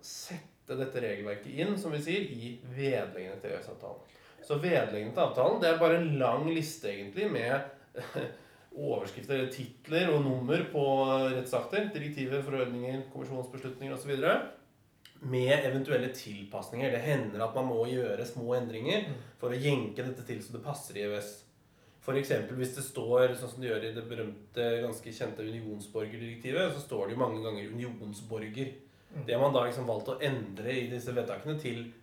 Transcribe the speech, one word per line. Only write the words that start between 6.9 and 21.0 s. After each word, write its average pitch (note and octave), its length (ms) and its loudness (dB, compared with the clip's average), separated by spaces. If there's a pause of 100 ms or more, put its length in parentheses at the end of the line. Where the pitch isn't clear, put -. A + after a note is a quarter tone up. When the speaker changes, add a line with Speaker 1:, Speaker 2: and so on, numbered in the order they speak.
Speaker 1:
med B2+ 300 2 (300)
<laughs> - 500 -6 (320)
overskrifter, C3 800 -2
titler D#3+ 640 0
og C#3+ 100 6
nummer C3+ 480 4
på D3 120 2 (520)
rettsakter, B2+ 580 0
direktiver, C#3 480 -2
forordninger, C3 600 -2 (100)
kommisjonsbeslutninger C3 800 -6
og B2 60 -4
så C#3+ 80 -10
videre, C#3+ 280 4 (840)
med B2+ 300 4 (160)
eventuelle C3 480 2
tilpasninger. G#2 760 -4
Det A#2 120 2
hender A2+ 400 2
at A2+ 120 0
man C3 120 2
må A#2 180 4
gjøre A#2+ 400 0
små A#2+ 320 -2
endringer B2 480 0
Speaker 2:
Mm. C#3+ 80 -4 (240)
Speaker 1:
for B2 120 -2
å B2 100 0
jenke B2+ 440 2
dette B2 220 -6
til A2+ 160 -6
så - 120 -12
det - 100 -10
passer A#2+ 340 -8
i G2+ 60 -2